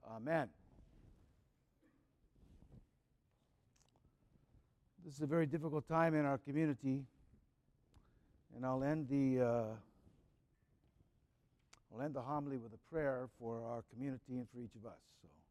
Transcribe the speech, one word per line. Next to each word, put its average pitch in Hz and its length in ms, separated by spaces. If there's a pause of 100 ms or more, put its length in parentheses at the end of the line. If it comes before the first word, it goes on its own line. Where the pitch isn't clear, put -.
(160)
Amen. 139 320 (4000)
This 160 120
is 139 60
a 156 40
very 160 200
difficult 151 440
time 165 260
in 151 80
our 139 140
community, 139 680 (1500)
and 120 100
I'll 131 160
end 147 280
the, 131 360
uh, 117 200 (2250)
I'll 110 80
end 147 120
the 131 80
homily 143 360
with 113 140
a - 180
prayer 135 380 (100)
for 117 280
our 117 180 (100)
community 127 440
and 120 120
for 120 120
each 117 140
of 110 100
us. 90 160 (200)
So. 85 60 (240)